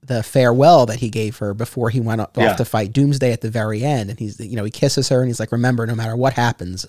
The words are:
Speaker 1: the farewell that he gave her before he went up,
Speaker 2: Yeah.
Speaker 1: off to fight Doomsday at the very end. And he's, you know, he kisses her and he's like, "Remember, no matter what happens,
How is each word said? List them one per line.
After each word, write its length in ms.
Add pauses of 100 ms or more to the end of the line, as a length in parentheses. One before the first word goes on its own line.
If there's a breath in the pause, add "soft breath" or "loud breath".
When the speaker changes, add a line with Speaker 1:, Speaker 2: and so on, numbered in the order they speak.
Speaker 1:
the 200
farewell 640
that 120
he 100
gave 280
her 160
before 380
he 80
went 220
up, 160
Speaker 2:
Yeah. 140
Speaker 1:
off 60
to 80
fight 260
Doomsday 400
at 100
the 100
very 320
end. 260
And 80
he's, 220
you 160
know, 80
he 80
kisses 380
her 120
and 80
he's 100
like, 120
"Remember, 340
no 80
matter 220
what 180
happens, 560